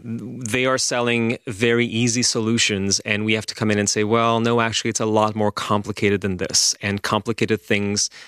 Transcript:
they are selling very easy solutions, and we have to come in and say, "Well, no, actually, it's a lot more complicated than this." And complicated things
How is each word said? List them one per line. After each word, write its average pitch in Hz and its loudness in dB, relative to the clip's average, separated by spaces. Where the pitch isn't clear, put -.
they 120 -4
are 131 2
selling 120 0
very 117 2
easy 117 0
solutions, 110 0
and 107 -2
we 110 2
have 110 -2
to - -10
come 110 0
in 104 2
and 104 2
say, 107 0
"Well, 117 2
no, 117 2
actually, 113 0
it's 110 -4
a 113 -2
lot 107 2
more 107 2
complicated 101 0
than 95 -2
this." - 0
And 101 -2
complicated 110 0
things 101 -2